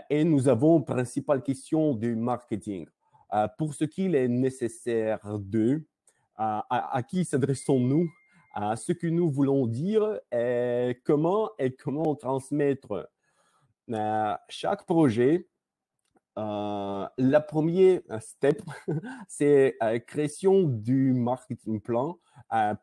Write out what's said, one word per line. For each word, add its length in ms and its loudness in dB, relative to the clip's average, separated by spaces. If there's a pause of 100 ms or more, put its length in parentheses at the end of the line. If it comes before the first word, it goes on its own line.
(120)
et 140 2
nous 220 4
avons 360 4
principale 580 -2
question 540 -2
du 200 -4
marketing. 680 -6 (480)
Euh, 140 2 (100)
pour 160 -4
ce 120 -4
qu'il 280 -2
est 140 4
nécessaire 1120 -2
de, 220 -2
euh, 220 2 (540)
à, 580 -4
à 80 -2
qui 220 -4
s'adressons-nous, 840 0 (440)
à 240 -2
ce 160 -4
que 140 -6
nous 220 0
voulons 380 2
dire 540 -2 (100)
et 720 -2
comment, 460 2 (100)
et 160 -2
comment 400 -4
transmettre. 920 -4 (840)
Euh, 440 -2 (120)
chaque 380 -6
projet, 640 2 (880)
euh, 680 -6 (120)
la 240 4
première 580 2 (220)
step, 400 0 (260)
<laughs> 400 -8
c'est, 560 4
euh, 160 2
création 640 0
du 480 2
marketing 680 -4
plan, 380 -4 (340)
euh, 300 2